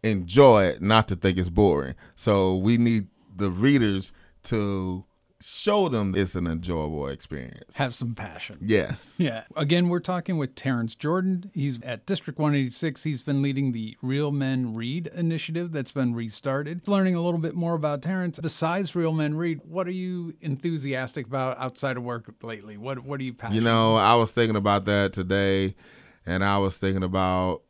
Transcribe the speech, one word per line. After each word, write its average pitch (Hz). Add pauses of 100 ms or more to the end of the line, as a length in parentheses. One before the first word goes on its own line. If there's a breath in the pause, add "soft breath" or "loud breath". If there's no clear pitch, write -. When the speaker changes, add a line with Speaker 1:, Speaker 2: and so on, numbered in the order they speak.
Speaker 1:
enjoy 107
it, 71
not 107
to 95
think 90
it's 87
boring. 85 (200 soft breath)
So 95
we 110
need 117 (280)
the 98
readers 104 (320 soft breath)
to 95 (360)
show 208
them 104
it's 95
an 90
enjoyable 80
experience. -
Speaker 2:
Have 131
some 117
passion. 104
Speaker 1:
Yes. -
Speaker 2:
<laughs> -
Yeah. 117 (120)
Again, 170
we're 175
talking 175
with 139
Terrence 120
Jordan. 185
He's 135
at 120
District 160
one 147
eighty-six. 135
He's 143
been 139
leading 139
the 110
Real 143
Men 131
Read 131
initiative 165
that's 143
been 123
restarted. 139
Learning 190
a 170
little 170
bit 160
more 170
about 147
Terrence. 180
Besides 165
Real 165
Men 151
Read, 160
what 175
are 180
you 180
enthusiastic 135
about 131
outside 127
of 123
work 120
lately? 107
What, 127
what 139
are 131
you 127
passionate 110
Speaker 1:
You 113
know, 113
Speaker 2:
about? 104
Speaker 1:
I 120
was 117
thinking 113
about 101
that 101
today, 98 (500 soft breath)
and 92
I 101
was 98
thinking 95
about 92